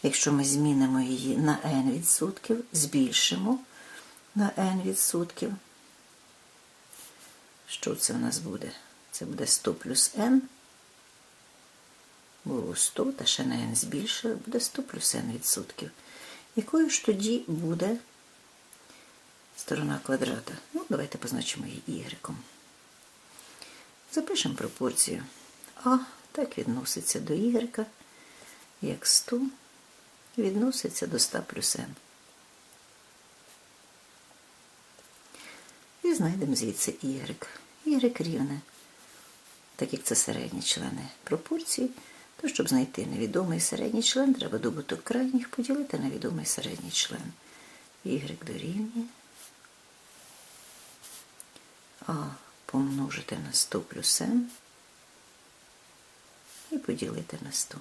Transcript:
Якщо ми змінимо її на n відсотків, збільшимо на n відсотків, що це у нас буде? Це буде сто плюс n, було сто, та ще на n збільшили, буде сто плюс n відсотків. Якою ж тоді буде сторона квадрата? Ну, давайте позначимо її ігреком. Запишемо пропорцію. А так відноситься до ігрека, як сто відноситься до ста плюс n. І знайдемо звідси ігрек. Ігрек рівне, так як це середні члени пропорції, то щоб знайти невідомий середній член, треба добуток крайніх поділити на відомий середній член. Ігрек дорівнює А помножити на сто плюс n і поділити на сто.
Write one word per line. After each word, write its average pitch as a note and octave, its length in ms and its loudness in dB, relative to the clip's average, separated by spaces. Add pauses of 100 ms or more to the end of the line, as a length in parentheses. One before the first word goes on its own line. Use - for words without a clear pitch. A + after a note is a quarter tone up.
Якщо C#3+ 300 4
ми C#3 120 6
змінимо C#3 560 6
її C3 360 2
на D3+ 280 6
n C3+ 280 4
відсотків, F#3+ 800 2
збільшимо G#3 840 4 (760)
на G#3 220 4
n F#3+ 260 2
відсотків, F3+ 720 0 (2000)
що - 280 -4
це - 200 0
у A#2+ 40 0
нас A#2+ 200 0
буде? - 340 -6 (380)
Це - 140 -8
буде - 220 -4
сто - 280 2
плюс - 420 2
n, B3 240 6 (2000)
було - 320 -2
сто, - 280 2
та C4+ 200 -2
ще - 200 2
на B2 100 0
n A2+ 200 -2
збільшили, G#3+ 600 -2
буде A#3 260 -2
сто - 220 -2
плюс - 320 -2
n - 180 -4
відсотків. - 580 -2 (680)
Якою D#4+ 340 4
ж - 140 0
тоді G#3+ 420 2
буде E3+ 500 0 (1600)
сторона D3 500 -2
квадрата? C3 460 -2 (200)
Ну, E4 160 -4
давайте C#3+ 300 -2
позначимо - 480 -4
її - 200 -10
ігреком. - 500 -8 (1800)
Запишемо - 420 0
пропорцію. - 680 0 (600)
А B3+ 140 6 (340)
так C#4 260 -4
відноситься - 640 -2
до D#3 140 -2
ігрека, A#3+ 520 0 (960)
як C#3+ 240 -2
сто - 340 4 (1000)
відноситься G3+ 680 2
до E3 100 -2
ста - 240 2
плюс - 360 -2
n. - 100 -6 (4000)
І F4 120 4
знайдемо E3+ 420 2
звідси - 460 0
ігрек. C3+ 460 -4 (360)
Ігрек B3 360 4
рівне, C#3+ 400 0 (1160)
так - 160 -4
як C3 100 -6
це A#2 120 0
середні - 480 0
члени C2+ 460 -2 (160)
пропорції, D#4+ 680 -2 (500)
то D4+ 80 -2
щоб - 200 0
знайти - 380 2
невідомий E3 540 0
середній - 420 0
член, C4+ 320 6
треба - 240 -2
добуток D3 460 -2
крайніх B3+ 440 2
поділити C4+ 500 -2
на C3+ 120 0
відомий D#3 360 -2
середній - 440 -4
член. - 420 -2 (720)
Ігрек D3+ 400 -4
дорівнює G#3+ 600 -4 (3000)
А D3 200 -4 (400)
помножити C#3 800 -2
на C3+ 60 -8
сто - 280 0
плюс - 420 0
n A#3+ 180 4 (2250)
і D#4 80 0
поділити - 640 -4
на C#3 100 -10
сто. - 280 -4